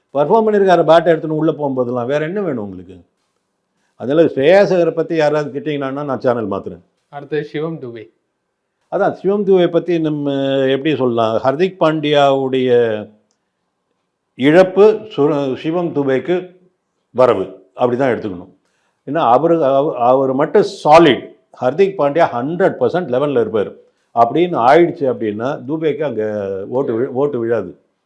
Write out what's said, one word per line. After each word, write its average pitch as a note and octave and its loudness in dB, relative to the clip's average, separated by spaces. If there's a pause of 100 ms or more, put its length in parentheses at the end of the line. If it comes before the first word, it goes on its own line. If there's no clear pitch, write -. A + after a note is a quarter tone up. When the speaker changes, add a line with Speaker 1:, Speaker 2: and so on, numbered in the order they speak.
(100)
Speaker 1:
பர்ஃபார்ம் F#3+ 0
பண்ணிருக்காரு, F3+ 4
பேட் E3+ 4
எடுத்துன்னு D#3 -2
உள்ள D#3 -2
போகும்போதெல்லாம். B2+ -4
வேற D3 -2
என்ன F#3 -6
வேணும் C#3 -6
உங்களுக்கு? F#2 -16 (920)
அதனால D3 0
ஸ்ரேயாஸ் E3+ 4
ஐயரை E3+ 2
பத்தி E3 -4
யாராவது D3 0
திட்டிங்கன்னா C#3+ -6
நான் C3 -6
சேனல் A#2+ -2
மாத்துறேன். F2+ -8 (280)
Speaker 2:
அடுத்து D3 -8
சிவம் D#3 -8
துபே. A#2 -16 (800)
Speaker 1:
அதான், F3 -2
சிவம் G3 -2
துபே F#3 4
பத்தி E3+ -2
நம்ம D3+ -4 (340)
எப்படி C3+ 0
சொல்லலாம்? A2+ 0
ஹர்திக் E3 -2
பாண்டியாவுடைய C#3 0 (1600)
இழப்பு F#3 4 (180)
சு-, C#3+ 0
சிவம் D#3+ -4
துபேக்கு C#3+ -2 (540)
வரவு, A2+ 2 (140)
அப்படிதான் B2 0
எடுத்துக்கணும். F2+ -8 (560)
ஏன்னா D3 -4
அவரு, D3+ 2
அவ-, C3+ 0
அவர் C3 2
மட்டும் D3+ 2 (200)
சாலிட். D3+ 4 (240)
ஹர்திக் D#3+ 0
பாண்டியா D3 2
ஹண்ட்ரட் D3+ -2
பர்சன்ட் B2+ -2
லெவல்ல C3+ 0
இருப்பார் G#2 -2 (440)
அப்படின்னு D3 0
ஆயிடுச்சு C#3 2
அப்படின்னா, A2 -6
துபேக்கு D#3 -4
அங்க G#2+ -4 (200)
ஓட்டு B2 -4
வி-, C3+ -4
ஓட்டு C3+ -4
விழாது, A2+ -4 (280)